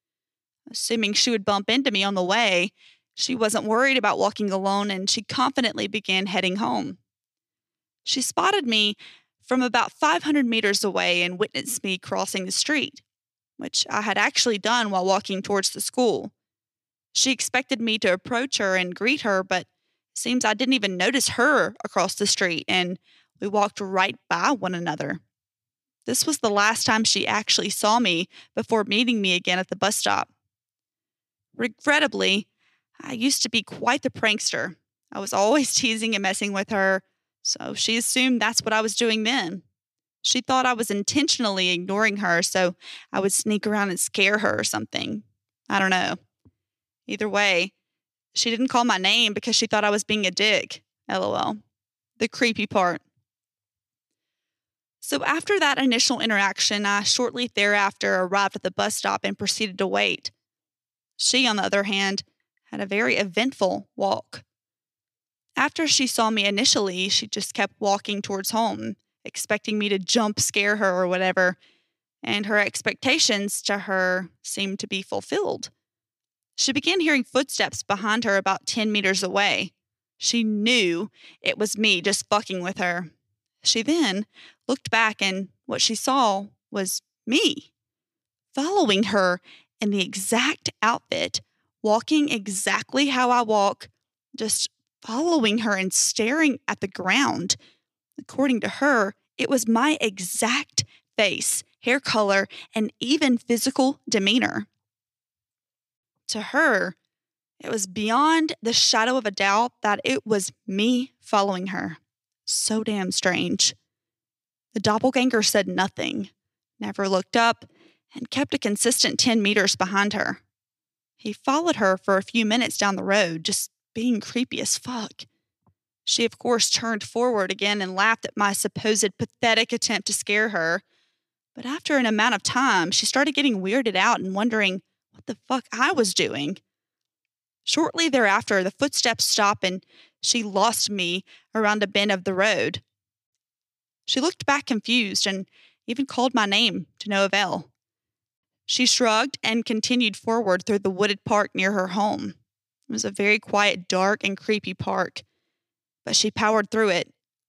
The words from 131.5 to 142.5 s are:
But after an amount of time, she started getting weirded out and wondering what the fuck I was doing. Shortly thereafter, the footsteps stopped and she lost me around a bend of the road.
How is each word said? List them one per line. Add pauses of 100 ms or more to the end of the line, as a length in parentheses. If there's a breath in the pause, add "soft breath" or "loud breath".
But
after
an
amount
of
time,
she
started
getting
weirded
out
and
wondering (320)
what
the (100)
fuck
I
was
doing. (1040)
Shortly
thereafter,
the
footsteps
stopped
and (360 soft breath)
she
lost
me (320 soft breath)
around
a
bend
of
the
road. (1200)